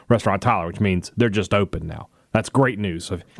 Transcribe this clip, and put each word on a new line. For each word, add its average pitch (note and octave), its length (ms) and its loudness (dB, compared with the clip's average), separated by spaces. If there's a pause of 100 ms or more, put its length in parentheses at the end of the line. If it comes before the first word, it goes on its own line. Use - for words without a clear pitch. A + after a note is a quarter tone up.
Restaurant G2+ 320 2
Tyler, G2+ 280 2
which F2 120 -6
means F#2 380 0
they're A#2 100 4
just G2+ 240 -2
open F#2 340 0
now. D#2+ 220 -12 (240)
That's A2 160 0
great C3 300 2
news. F2+ 260 -4
So, F#2 140 -6 (220)